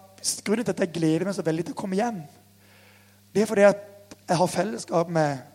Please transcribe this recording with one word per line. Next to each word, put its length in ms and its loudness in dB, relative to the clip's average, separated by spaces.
grunnen 180 0
til 80 -2
at 140 -2
jeg 100 -6
gleder 320 0
meg 80 -4
så 80 -4
veldig 240 -2
til 80 -10
å 80 -12
komme 160 -2
hjem, 240 -4
det 80 4
er 80 -4
fordi 160 8
at 160 2
jeg 160 2
har 160 0
fellesskap 560 -2
med 320 0